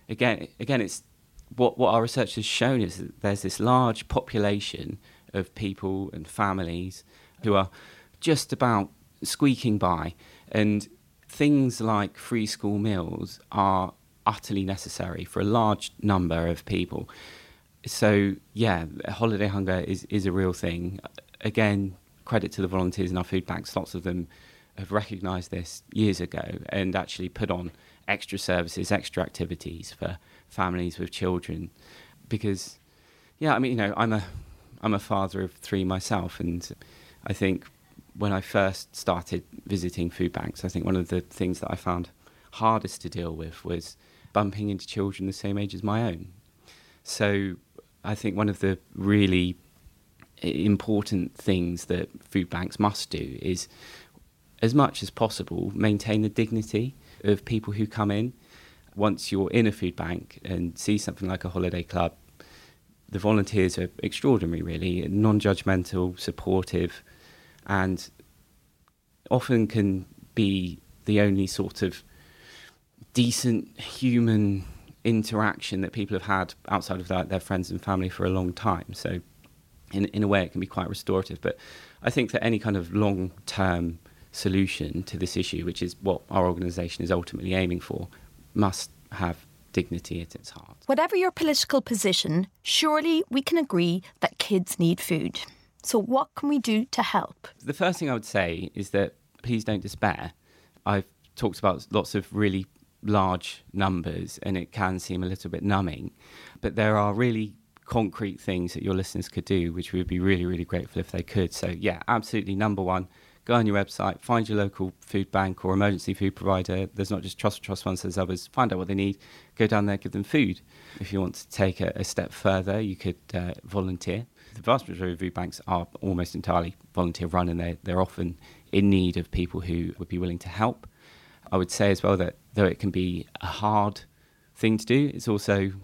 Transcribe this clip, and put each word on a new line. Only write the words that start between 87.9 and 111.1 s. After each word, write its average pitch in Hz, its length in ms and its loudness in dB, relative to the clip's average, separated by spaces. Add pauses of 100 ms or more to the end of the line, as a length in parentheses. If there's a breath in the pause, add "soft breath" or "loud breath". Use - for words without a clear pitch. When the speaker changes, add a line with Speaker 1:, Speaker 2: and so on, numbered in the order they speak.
Speaker 1:
must 101 360 0 (220)
have 87 340 -4 (260)
dignity 87 500 -4
at 82 120 -14
its - 160 -18
heart. - 260 -20 (100)
Speaker 2:
Whatever 311 300 2
your 370 140 4
political 294 520 2
position, 185 640 2 (160)
surely 311 640 2
we 269 140 0
can 339 160 2
agree 180 440 2 (180 loud breath)
that - 180 -2
kids - 400 0
need 170 220 4
food. - 400 -2 (420 soft breath)
So - 180 2
what 233 340 0
can - 140 -2
we 294 100 4
do 220 280 2
to - 160 -2
help? - 440 -2 (160)
Speaker 1:
The 143 120 -4
first 180 240 2
thing 156 100 0
I 131 60 2
would 110 100 -2
say 87 500 0
is - 160 -6
that 98 240 2 (280)
please 117 220 0
don't 104 180 -2
despair. 98 500 -2 (540 soft breath)
I've 101 200 2 (300)
talked 101 220 -2
about 92 320 2
lots 101 240 0
of 98 200 -2
really 98 320 2 (360)
large 95 600 0 (100)
numbers, 90 680 -2
and 98 140 -2
it - 160 -6
can 92 260 -2
seem 90 240 -6
a 92 40 -2
little 92 240 -6
bit 85 120 -6
numbing, 95 480 0 (520 loud breath)
but 92 120 -2
there 107 220 4
are 104 160 2
really 110 420 0 (300)
concrete 104 560 -2
things 90 320 -2
that - 100 -8
your 95 120 0
listeners 92 340 -4
could - 160 -6
do, 87 300 0
which 87 180 -8
we 92 80 0
would 87 60 -2
be 90 140 -2
really, 90 260 2
really 87 180 -2
grateful - 360 -4
if 85 100 -8